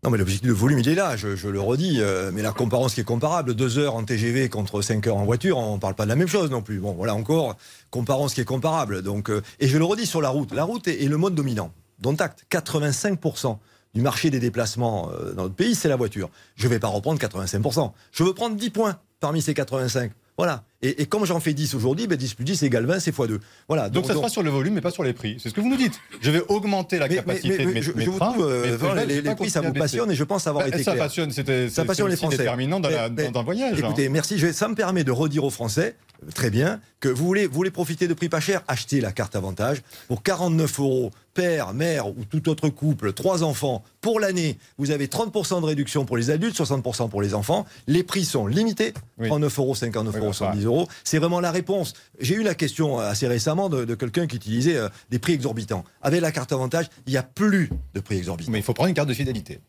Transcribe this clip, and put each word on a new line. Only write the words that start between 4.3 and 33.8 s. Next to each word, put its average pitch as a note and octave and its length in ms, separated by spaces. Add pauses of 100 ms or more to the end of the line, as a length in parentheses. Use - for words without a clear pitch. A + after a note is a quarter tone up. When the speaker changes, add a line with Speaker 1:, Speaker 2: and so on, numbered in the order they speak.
Speaker 1:
V B2+ 180
contre G#2 320
cinq G#2+ 260
heures A2 80
en G2+ 80
voiture, A#2+ 340
on G#2+ 220
parle F#2+ 160
pas A2 80
de G#2 60
la A#2 80
même F3 100
chose E3 240
non B2 100
plus. G#2 180
Bon, G2+ 120
voilà G2 240
encore, A2+ 400 (340)
comparons C3 380
ce C3 80
qui C3 60
est A2+ 40
comparable. C3 560
Donc, G2+ 280
euh, G#2+ 120 (200)
et C#3 80
je C#3 80
le D#3+ 80
redis G#3 200
sur E3 160
la D3 80
route. C3+ 240
La C#3 120
route G#3 240
est, C#3 140
est C#3 40
le D3 80
mode F3 200
dominant. A#2 360 (280)
Dont C3+ 160
acte, - 340
quatre-vingt-cinq D#3+ 680
pour - 180
cent A2+ 240 (320)
du A2 80
marché C#3 280
des C3+ 100
déplacements, A2+ 760
euh, E2 220
dans F#2 80
notre F#2+ 120
pays, A3 200
c'est - 120
la C#3 80
voiture. G2+ 340 (280)
Je A2 100
vais A#2 120
pas A2+ 100
reprendre G#2+ 280
quatre-vingt-cinq G2 440
pour C#3 120
cent. C3+ 200 (180)
Je - 120
veux F#3 100
prendre G#3+ 240
dix G#3+ 140
points G#3 260 (240)
parmi D#3 200
ces D3+ 120
quatre-vingt-cinq. B2+ 580 (240)
Voilà. D#3 280 (180)
Et, C3+ 220
et - 20
comme G#3 200
j'en E3+ 140
fais D#3+ 140
dix C#3 220
aujourd'hui, C3+ 320
ben E3+ 100
dix B2 160
plus - 100
dix D#3+ 200
égale A#2+ 240
vingt, F3+ 120
c'est E3 120
fois A#2+ 160
deux. A2 120 (280)
Voilà. D3+ 160
Speaker 2:
Donc G#2 100
Speaker 1:
Donc, F3 140
Speaker 2:
ça D3 80
Speaker 1:
donc D3+ 80
Speaker 2:
sera A#3 60
sur G#3+ 120
le D#3+ 80
volume, C#3 240
mais F#3 80
pas F3 80
sur F3 140
les B2+ 100
prix. A2+ 260
C'est A#2 100
ce A2+ 40
que G#3 80
vous A3+ 80
nous C4+ 80
dites. B3+ 160 (280)
Je C#3 100
vais E3 180
augmenter G3+ 480
la D3 100
Speaker 1:
Mais, F3 100
mais, - 40
Speaker 2:
capacité F#3 280
Speaker 1:
mais, F#3+ 100
Speaker 2:
de - 60
Speaker 1:
mais F3+ 100
Speaker 2:
mes, A2+ 80
Speaker 1:
je, D#3+ 80
Speaker 2:
mes - 120
Speaker 1:
je - 60
vous F#3 80
Speaker 2:
trains, F#3+ 140
Speaker 1:
trouve, A3 140
euh, B2+ 200
Speaker 2:
mais A#2+ 60
Speaker 1:
Valérie, D3+ 300
Speaker 2:
je C#3+ 60
vais C#3 80
Speaker 1:
les, D3 60
Speaker 2:
pas D3+ 80
Speaker 1:
les G#3+ 60
prix, F#3+ 160
ça E3+ 80
Speaker 2:
continuer C#3+ 80
à - 20
Speaker 1:
vous C3+ 100
passionne F#3+ 280
Speaker 2:
baisser. G3 60
Speaker 1:
et D3 40
je C#3 60
pense F3+ 240
avoir C#3+ 160
Speaker 2:
Bah, C#3 60
Speaker 1:
été E3 140
Speaker 2:
ça G#3 100
Speaker 1:
clair. C3 100
Speaker 2:
passionne, D3 280
c'était, B2+ 380
Speaker 1:
Ça E3 140
Speaker 2:
c'est, - 40
Speaker 1:
passionne G3 200
Speaker 2:
c'est - 20
Speaker 1:
les F#3 60
Speaker 2:
aussi - 80
Speaker 1:
Français. D3+ 140
Speaker 2:
déterminant C3 420
dans D3+ 100
Speaker 1:
Mais, A#2+ 60
Speaker 2:
la, A#2 140
Speaker 1:
mais C#3 200
Speaker 2:
dans A#2+ 120
un - 20
voyage, G#3 360